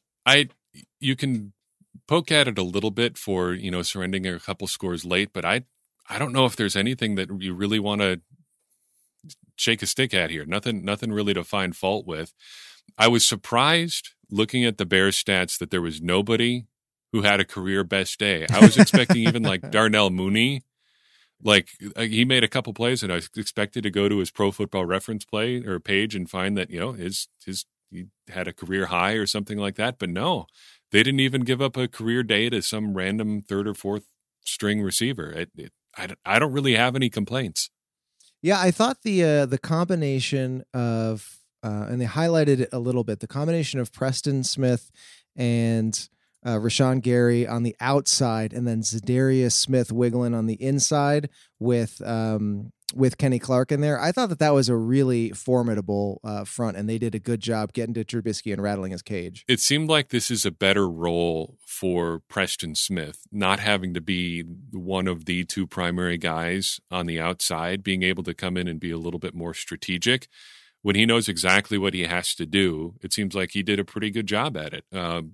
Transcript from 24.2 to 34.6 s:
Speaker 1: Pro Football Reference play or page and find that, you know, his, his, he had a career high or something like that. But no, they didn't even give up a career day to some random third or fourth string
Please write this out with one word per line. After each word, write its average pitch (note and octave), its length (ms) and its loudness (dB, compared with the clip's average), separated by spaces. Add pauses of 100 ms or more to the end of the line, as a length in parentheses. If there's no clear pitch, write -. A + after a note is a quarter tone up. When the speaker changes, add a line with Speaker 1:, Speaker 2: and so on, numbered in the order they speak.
Speaker 1:
Pro G2+ 200 0
Football G2 340 -4
Reference G2 380 -4
play A#2 340 -4
or G#2 220 -6
page G#2 360 0
and F2+ 140 -6
find G2 280 -2
that, F2+ 120 -4
you F2 100 -8
know, A2 140 -6
his, F#2 340 -6 (180)
his, F#2+ 200 -10 (260)
he F2+ 160 -14 (220)
had F2+ 180 -8
a F2 60 -10
career F#2+ 340 -4
high F2+ 260 0
or G#2+ 140 -2
something G#2 300 -4
like G2+ 180 -4
that. A#2+ 240 -4
But F#2 100 -4
no, G#2 380 -2 (440)
they G#2+ 120 6
didn't C3+ 160 2
even C3+ 220 2
give B2 200 0
up C3+ 160 -2
a B2+ 100 -2
career A#2 360 -2
day A2 260 2
to A2+ 120 0
some G#2+ 320 -4
random G#2 480 -2
third G2+ 260 -2
or G#2 60 -4
fourth G2+ 320 -6 (380)
string G#2 380 -2